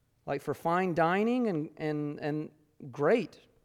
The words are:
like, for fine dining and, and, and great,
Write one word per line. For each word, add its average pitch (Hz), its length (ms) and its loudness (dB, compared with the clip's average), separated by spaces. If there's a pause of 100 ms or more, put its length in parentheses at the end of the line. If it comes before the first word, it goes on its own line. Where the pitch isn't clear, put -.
(260)
like, 143 160 -4
for 147 140 -4
fine 175 400 0
dining 208 520 2
and, 160 300 -2
and, 151 420 -4
and 151 300 -4 (420)
great, 165 480 0 (260)